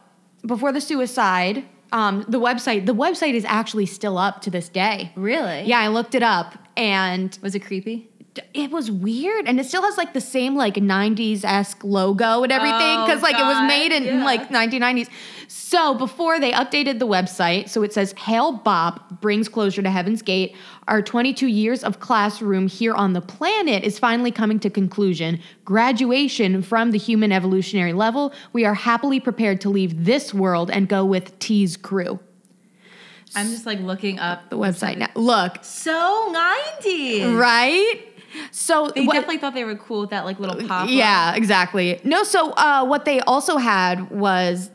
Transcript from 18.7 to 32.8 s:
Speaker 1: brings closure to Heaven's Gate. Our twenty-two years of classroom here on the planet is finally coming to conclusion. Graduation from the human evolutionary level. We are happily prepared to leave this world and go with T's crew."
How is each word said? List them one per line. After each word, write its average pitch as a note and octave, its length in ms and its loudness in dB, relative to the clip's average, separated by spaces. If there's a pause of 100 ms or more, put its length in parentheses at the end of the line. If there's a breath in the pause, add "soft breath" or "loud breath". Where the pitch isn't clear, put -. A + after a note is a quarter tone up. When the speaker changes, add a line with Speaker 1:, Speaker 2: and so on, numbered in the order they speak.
Speaker 1:
brings G#3 300 0
closure G3+ 320 -2
to F#3+ 80 0
Heaven's F#3+ 320 -2
Gate. F#3 340 -2 (320 loud breath)
Our G#3+ 140 2
twenty-two B3 460 0
years A3 360 0
of G#3 160 -4
classroom G#3 680 0
here A3+ 260 -2
on G3 200 2
the F3 80 -2
planet D#4+ 640 -2
is G#3 140 -4
finally A#3+ 320 0
coming A3 300 0
to G3+ 100 -2
conclusion. F3+ 680 -2 (260 loud breath)
Graduation A#3 960 2
from A3+ 300 0
the G#3 80 2
human G#3+ 320 2
evolutionary F#3 600 0
level. A3+ 380 0 (220 loud breath)
We A#3 100 2
are G#3 120 2
happily A#3 440 0
prepared G#3 420 0
to G3+ 100 -2
leave E3+ 340 0
this A#3 300 0
world F3+ 340 0
and G3 180 0
go G3 160 0
with F#3+ 360 0
T's G3+ 380 0
crew." F#3+ 420 -6 (1160 loud breath)